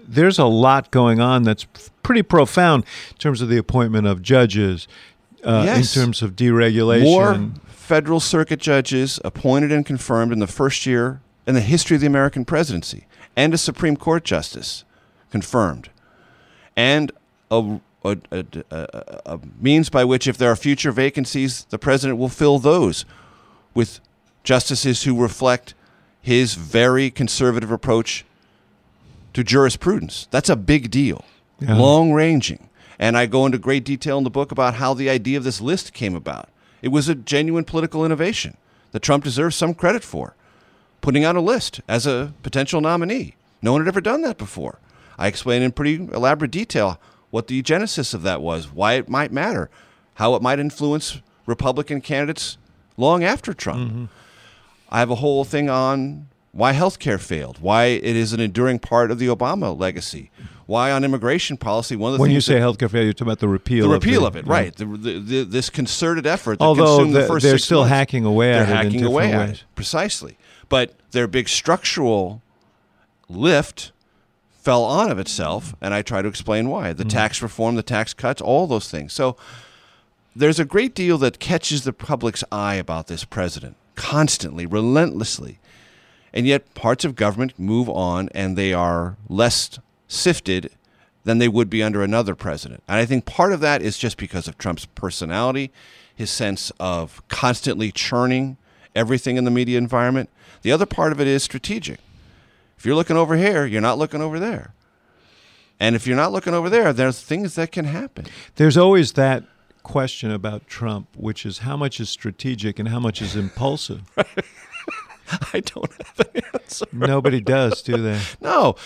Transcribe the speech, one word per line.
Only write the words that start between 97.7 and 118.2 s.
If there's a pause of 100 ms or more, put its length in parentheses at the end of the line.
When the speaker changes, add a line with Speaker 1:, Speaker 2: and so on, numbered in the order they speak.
Speaker 2:
churning (360)
everything
in
the
media
environment. (320)
The
other
part
of
it
is
strategic. (800)
If
you're
looking
over
here,
you're
not
looking
over
there. (1080)
And
if
you're
not
looking
over
there,
there's
things
that
can
happen. (300)
Speaker 1:
There's
always
that (400)
question
about
Trump,
which
is
how
much
is
strategic
and
how
much
is
impulsive?
Speaker 2:
<laughs> (1400)
I
don't (120)
have (140)
an (120)
answer.
Speaker 1:
Nobody
does,
do
they? (220)